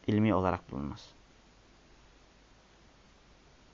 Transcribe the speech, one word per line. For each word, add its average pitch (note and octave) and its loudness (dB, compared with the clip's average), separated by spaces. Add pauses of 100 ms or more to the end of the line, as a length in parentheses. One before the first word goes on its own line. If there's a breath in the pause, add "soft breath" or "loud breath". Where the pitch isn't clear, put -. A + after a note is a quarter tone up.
ilmi G#2+ 4
olarak F2+ 0
bulunmaz. C#2+ -10 (2750)